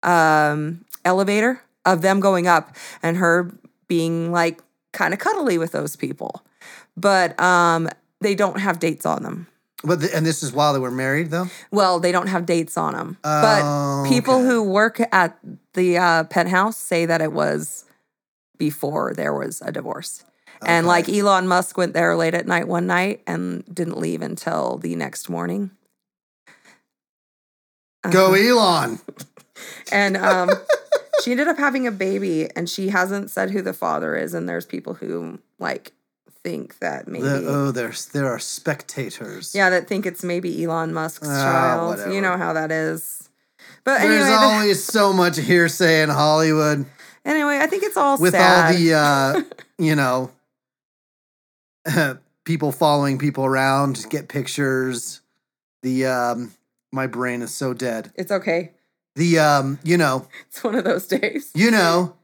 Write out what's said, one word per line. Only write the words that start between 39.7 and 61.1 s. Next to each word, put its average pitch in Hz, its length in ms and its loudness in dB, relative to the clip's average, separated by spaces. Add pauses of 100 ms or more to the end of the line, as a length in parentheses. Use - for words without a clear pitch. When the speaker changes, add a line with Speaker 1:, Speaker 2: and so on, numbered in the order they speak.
Speaker 1:
think 196 180 -4
it's 175 180 -8
maybe 175 420 -4
Elon 165 280 -4
Musk's 160 360 -8
Speaker 2:
Ah, 139 140 0
Speaker 1:
child. 135 480 2
Speaker 2:
whatever. 196 220 -6
Speaker 1:
You 196 60 -2
know 185 160 0
how 175 180 -4
that 156 180 -4
is. 160 580 -6 (560)
But 269 160 2
Speaker 2:
There's 240 240 4
Speaker 1:
anyway, - 40 4
the 220 60 6 (180)
Speaker 2:
always 208 300 2
so 202 300 2
much 175 240 2
hearsay 170 680 4
in 151 60 0
Hollywood. 151 760 2 (380)
Speaker 1:
Anyway, 294 380 0
I 311 60 2
think 370 160 -2
it's 415 120 -4
all 277 220 2
Speaker 2:
With 170 160 2
Speaker 1:
sad. 170 320 6
Speaker 2:
all 165 120 4
the, 165 160 4
uh, 143 480 2 (200)
Speaker 1:
<laughs> - 160 -20
Speaker 2:
you 156 180 2
know, 127 360 0 (1500)
<laughs> 147 320 0 (260)
people 151 300 -2
following 143 440 2
people 135 280 -2
around, 135 640 0
get 147 180 -6
pictures. 131 920 -4 (600)
The, 131 240 0
um, 120 460 -2 (380)
my 131 160 -4
brain 123 340 -4
is 113 120 -10
so 131 200 -4
dead. 117 420 -6
Speaker 1:
It's - 160 -8
okay. 180 400 -2 (440)
Speaker 2:
The, 165 240 4
um, 143 440 2
you 165 120 2
know. 139 320 2 (220)
Speaker 1:
It's - 140 -18
one 220 120 -2
of 220 80 0
those 180 240 -2
days. - 460 -4